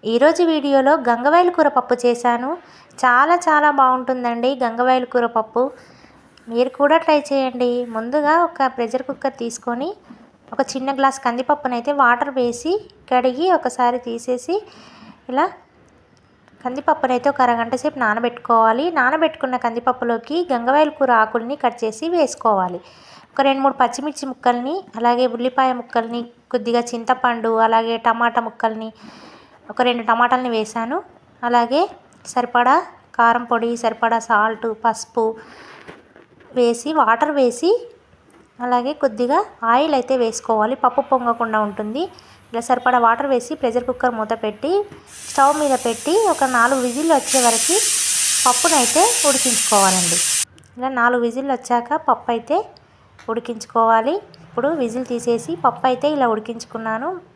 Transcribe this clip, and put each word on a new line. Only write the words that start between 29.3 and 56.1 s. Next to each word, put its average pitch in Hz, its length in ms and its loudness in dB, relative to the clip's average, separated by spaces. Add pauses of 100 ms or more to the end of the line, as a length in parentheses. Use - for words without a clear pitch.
ఒక 208 160 -4
రెండు 240 220 -2
టమాటాలని 240 460 2
వేశాను. 226 420 -4 (500)
అలాగే 240 340 2 (500)
సరిపడా 240 420 2 (440)
కారం 233 340 4
పొడి, 233 180 0 (140)
సరిపడా 226 420 0
సాల్ట్, 220 400 0 (160)
పసుపు 226 420 -2 (1300)
వేసి, 233 320 0 (100)
వాటర్ 233 380 4
వేసి, 262 340 2 (920)
అలాగే 247 280 0 (100)
కొద్దిగా 247 360 0 (360)
ఆయిల్ 294 240 2
అయితే 254 240 -2
వేసుకోవాలి. 220 600 -2
పప్పు 262 200 2 (100)
పొంగకుండా 233 540 0
ఉంటుంది. 214 360 -6 (480)
ఇలా 233 180 -6
సరిపడా 254 380 2
వాటర్ 262 280 2
వేసి 240 280 -4
ప్రెషర్ 247 280 -2
కుక్కర్ 247 280 -2
మూత 214 140 -4 (100)
పెట్టి 214 300 -4 (560)
స్టవ్ 277 320 2
మీద 277 160 0 (100)
పెట్టి 240 280 -2 (180)
ఒక - 100 0 (140)
నాలుగు 247 320 2
విజిల్లు 311 300 0
వచ్చే 262 280 0
వరకు 226 300 2 (680)
పప్పునైతే 285 600 4 (240)
ఉడికించుకోవాలండి. 190 880 2 (580)
ఇలా 254 140 -4 (100)
నాలుగు 240 280 2
విజిల్లు 269 280 -4
వచ్చాక 254 440 -2 (100)
పప్పు 240 240 -2
అయితే 277 240 -2 (720)
ఉడికించుకోవాలి. 226 840 0 (320)
ఇప్పుడు 247 240 -2 (100)
విజిల్ 240 300 -4
తీసేసి 233 420 -4 (120)
పప్పు 233 260 0
అయితే 254 260 -2